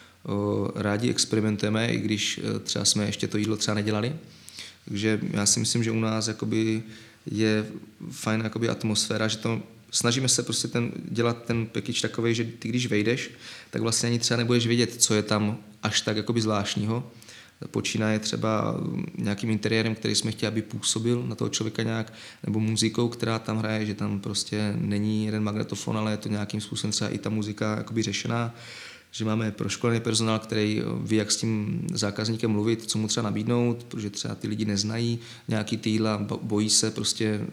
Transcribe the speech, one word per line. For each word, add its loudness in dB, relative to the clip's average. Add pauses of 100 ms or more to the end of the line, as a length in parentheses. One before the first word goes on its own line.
(260)
O, 0
rádi 2
experimentujeme, 2
i 2
když, 0
e, -2
třeba -2
jsme 4
ještě -2
to 0
jídlo 2
třeba 0
nedělali. 2 (760)
Takže 2 (100)
já 2
si 4
myslím, 2
že 2
u 2
nás 0
jakoby 0 (480)
je 2 (440)
fajn 0
jakoby 0
atmosféra, 0
že -2
to, 0 (280)
snažíme 2
se 4
prostě -2
ten, 0 (180)
dělat 2
ten 0
package -4
takovej, 0
že 0
ty -8
když 0
vejdeš, 2 (400)
tak -2
vlastně 2
ani 2
třeba 2
nebudeš 4
vědět, 2
co 4
je 6
tam 2 (260)
až 2
tak 0
jakoby 0
zvláštního. 0 (600)
Počínaje 0
třeba 0 (380)
nějakým -2
interiérem, 2
který -2
jsme 0
chtěli, -2
aby 0
působil 0
na -4
toho -2
člověka -4
nějak, -2 (340)
nebo 2
muzikou, 2
která -2
tam -2
hraje, 0
že -2
tam -2
prostě -2
není 0
jeden 0
magnetofon, -2
ale 0
je 0
to -6
nějakým -2
způsobem -4
třeba 0
i -2
ta -2
muzika 0
jakoby -2
řešená. -2 (580)
Že -4
máme 2
proškolený 0
personál, 2
který, 0
eh, 0 (180)
ví, 2
jak 2
s 2
tím 0
zákazníkem 0
mluvit, 2
co -2
mu 0
třeba 0
nabídnout, 0
protože -6
třeba -6
ty -6
lidi -2
neznají 0 (300)
nějaký 0
ty 0
jídla, 2
bo-, -2
bojí 2
se 4
prostě -2 (120)